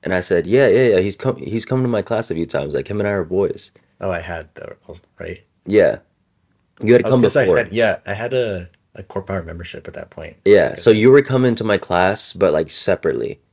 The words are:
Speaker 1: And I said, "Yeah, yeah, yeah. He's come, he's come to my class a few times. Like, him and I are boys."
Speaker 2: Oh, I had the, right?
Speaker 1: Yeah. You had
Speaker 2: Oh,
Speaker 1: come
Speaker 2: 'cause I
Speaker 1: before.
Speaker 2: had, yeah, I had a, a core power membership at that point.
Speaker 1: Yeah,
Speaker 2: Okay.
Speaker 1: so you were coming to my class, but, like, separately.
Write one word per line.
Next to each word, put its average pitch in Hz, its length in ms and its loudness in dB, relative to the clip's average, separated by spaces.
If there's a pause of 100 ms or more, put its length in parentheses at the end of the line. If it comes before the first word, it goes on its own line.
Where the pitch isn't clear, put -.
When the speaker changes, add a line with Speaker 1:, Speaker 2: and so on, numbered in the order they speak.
Speaker 1:
And 92 100 -4
I 90 80 0
said, 87 260 -2
"Yeah, 123 200 4
yeah, 120 280 4
yeah. 92 40 4
He's 98 180 -2
come, 123 200 -4
he's 107 280 -8
come 127 160 -2
to 127 80 -2
my 107 120 -2
class 113 300 -6
a 82 40 -6
few 82 100 -4
times. 71 280 -6
Like, - 160 -4
him 104 120 -6
and 101 80 -2
I - 20 -2
are 95 140 -4
boys." 92 460 -4 (280)
Speaker 2:
Oh, 95 120 -6
I 85 100 -6
had 82 340 -12
the, - 200 -16 (440)
right? 85 240 -14 (220)
Speaker 1:
Yeah. 92 320 4 (840)
You 110 120 4
had 120 120 4
Speaker 2:
Oh, 113 40 0
Speaker 1:
come 127 140 4
Speaker 2:
'cause 107 120 2
I 139 100 4
Speaker 1:
before. 87 120 4
Speaker 2:
had, - 160 -2
yeah, 107 320 0
I 101 80 -8
had 117 200 -8
a, 101 360 -4 (260)
a 95 80 -18
core - 180 -10
power 95 220 -8
membership 82 440 -14
at 82 80 -16
that - 160 -14
point. - 340 -18
Speaker 1:
Yeah, 95 280 6
Speaker 2:
Okay. - 40 -10
Speaker 1:
so 117 140 4
you 110 200 6
were 143 100 8
coming 127 340 0
to 110 80 -6
my 104 140 0
class, 92 560 0
but, 92 200 2
like, 78 180 0
separately. 69 680 -4 (140)